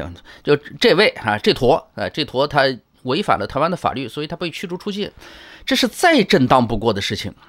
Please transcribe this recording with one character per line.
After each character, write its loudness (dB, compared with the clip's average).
就 2
这 0
位 4
啊， -4
这 0
坨， 2
呃， -6
这 -6
坨 -2
他 2
违 -2
反 0
了 -4
台 -8
湾 0
的 -2
法 -4
律， -8
所 -10
以 -8
他 -10
被 -8
驱 -10
逐 -10
出 -10
境， -8
这 -2
是 2
再 2
正 4
当 4
不 -4
过 0
的 -4
事 -6
情。 -8